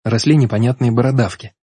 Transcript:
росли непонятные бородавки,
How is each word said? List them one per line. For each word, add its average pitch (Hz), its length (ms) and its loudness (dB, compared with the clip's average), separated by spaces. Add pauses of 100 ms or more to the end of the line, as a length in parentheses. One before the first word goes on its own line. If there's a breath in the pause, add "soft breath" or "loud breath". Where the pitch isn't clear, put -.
росли 117 320 0
непонятные 120 540 0
бородавки, 123 600 -2 (220)